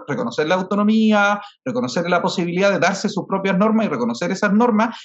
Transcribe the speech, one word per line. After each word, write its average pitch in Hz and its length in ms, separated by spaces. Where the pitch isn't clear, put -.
reconocer 135 400
la 180 80
autonomía, 208 840
reconocer 127 440
la 175 120
posibilidad 180 500
de 180 80
darse 185 300
sus 185 180
propias 190 300
normas 220 300
y - 20
reconocer 175 420
esas 196 220
normas, 226 520